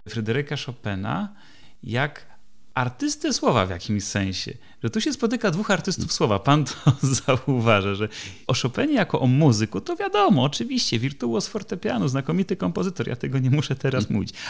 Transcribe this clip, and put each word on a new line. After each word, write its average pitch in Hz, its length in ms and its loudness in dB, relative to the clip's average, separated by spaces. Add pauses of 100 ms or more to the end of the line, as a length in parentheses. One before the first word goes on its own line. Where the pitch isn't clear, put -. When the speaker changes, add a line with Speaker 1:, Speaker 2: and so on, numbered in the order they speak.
Speaker 1:
Fryderyka 120 480 -2
Chopina 123 800 -4 (480)
jak 139 440 -2 (520)
artystę 277 540 -2
słowa 135 340 2
w 92 40 -4
jakimś 95 340 -2
sensie, 95 480 -4 (300)
że 117 80 -2
tu 220 100 -2
się 294 120 0
spotyka 233 380 0
dwóch 196 200 -2
artystów - 420 -2
słowa. 110 260 2
Pan 143 260 4
to - 280 2 (100)
<laughs> 135 140 2 (100)
zauważa, 113 680 4
że 104 140 -2 (380)
o - 80 2
Chopinie 277 400 0
jako 190 260 2
o 135 60 4
muzyku, 123 540 4
to 339 160 -4
wiadomo, 381 460 4
oczywiście, 233 560 0
wirtuoz 202 500 -2
fortepianu, 202 600 -2
znakomity 165 480 0
kompozytor, 180 520 -2
ja - 80 -4
tego 139 220 -2
nie 127 120 2
muszę 147 260 2
teraz 131 280 0
Speaker 2:
Mhm. 113 100 -2
Speaker 1:
mówić, 101 200 -2 (160)